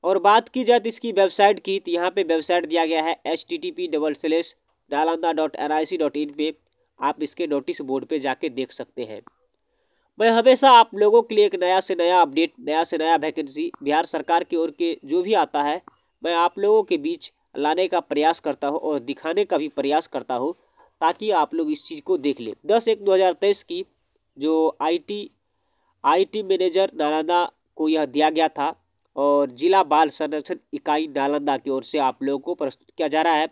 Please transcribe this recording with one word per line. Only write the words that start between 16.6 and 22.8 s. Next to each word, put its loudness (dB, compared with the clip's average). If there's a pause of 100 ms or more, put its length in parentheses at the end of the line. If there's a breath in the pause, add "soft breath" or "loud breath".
के -2
बीच -8 (260)
लाने 0
का 0
प्रयास 0
करता -6
हूँ -4
और -4
दिखाने -4
का -2
भी -4
प्रयास -2
करता -8
हूँ, -4 (460 soft breath)
ताकि -2
आप 0
लोग -2
इस -8
चीज़ -12
को -2
देख -4
लें। -10 (140)
दस 0